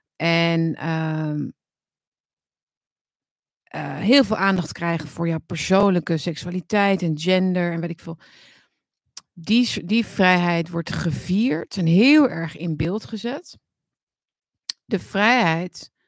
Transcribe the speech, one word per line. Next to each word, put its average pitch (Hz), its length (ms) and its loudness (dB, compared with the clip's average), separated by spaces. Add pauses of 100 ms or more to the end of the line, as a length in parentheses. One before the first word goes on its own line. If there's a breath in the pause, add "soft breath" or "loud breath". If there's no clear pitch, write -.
(160)
En, 165 580 2
ehm, 156 760 -4 (2000)
eh, 143 340 -10
heel 233 280 4
veel 202 120 -2
aandacht 190 360 0
krijgen 170 360 -4
voor 170 200 -4
jouw 160 180 -2
persoonlijke 180 720 2
seksualiteit 180 840 -2
en 160 160 -2
gender 180 540 0
en 165 80 -6
weet 165 100 -6
ik 170 100 -10
veel. 165 180 -12 (1200 soft breath)
Die 220 300 2
s-, - 180 -6
die 220 220 0
vrijheid 175 640 2
wordt 170 240 -6
gevierd 190 840 -2
en 180 100 0
heel 254 420 6
erg 165 280 -6
in 165 200 -6
beeld 185 280 -4
gezet. 240 540 -10 (1300)
De - 140 -2
vrijheid 190 920 0 (160)